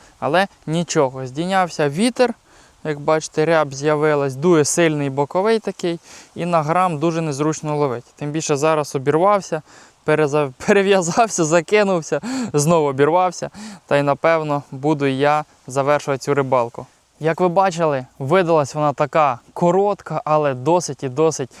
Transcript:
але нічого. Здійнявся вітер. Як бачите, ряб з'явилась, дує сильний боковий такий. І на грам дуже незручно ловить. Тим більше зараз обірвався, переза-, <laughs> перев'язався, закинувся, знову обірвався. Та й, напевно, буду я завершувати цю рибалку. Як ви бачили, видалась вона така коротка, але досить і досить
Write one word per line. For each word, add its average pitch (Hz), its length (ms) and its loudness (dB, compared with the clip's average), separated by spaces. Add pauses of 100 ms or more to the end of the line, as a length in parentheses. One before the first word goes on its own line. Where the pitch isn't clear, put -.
(180)
але 165 280 0 (200)
нічого. 143 600 -2
Здійнявся 165 600 -2
вітер. 233 460 0 (500)
Як 147 160 -6
бачите, 156 440 0
ряб 151 300 2
з'явилась, 147 600 0
дує 156 300 4
сильний 151 460 0
боковий 185 480 0
такий. 180 420 -6 (340)
І 170 120 -6
на 165 160 2
грам 165 360 0
дуже 165 220 0
незручно 151 560 -4
ловить. 127 280 -2 (120)
Тим 147 140 -8
більше 156 260 -2
зараз 151 380 0
обірвався, 160 680 0 (440)
переза-, 151 520 0
<laughs> - 80 -10
перев'язався, 190 800 2
закинувся, 175 760 0 (320)
знову 151 360 2
обірвався. 147 640 0 (360)
Та 143 100 2
й, 143 60 4
напевно, 147 680 0
буду 139 360 -2
я 143 380 0 (220)
завершувати 139 560 -2
цю 143 120 -2
рибалку. 131 520 -2 (360)
Як 160 180 -2
ви 180 80 4
бачили, 165 580 0 (120)
видалась 156 560 2
вона 151 180 0
така 143 460 0 (140)
коротка, 175 720 0
але 151 300 0
досить 151 480 -2
і 135 60 -6
досить 143 420 -2 (100)